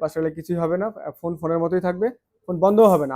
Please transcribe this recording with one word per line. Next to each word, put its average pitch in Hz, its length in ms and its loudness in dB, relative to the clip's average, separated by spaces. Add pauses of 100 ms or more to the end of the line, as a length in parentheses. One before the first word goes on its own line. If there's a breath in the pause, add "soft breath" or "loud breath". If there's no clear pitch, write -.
পাশাইলে 160 340 -4
কিছুই 170 260 -6
হবে 165 180 -2
না, 208 60 -4 (320)
ফোন 170 200 -6
ফোনের 165 240 -2
মতোই 175 240 0
থাকবে, 180 200 -2 (380)
ফোন 180 180 -6
বন্ধও 208 300 6
হবে 151 160 2
না। 135 60 -6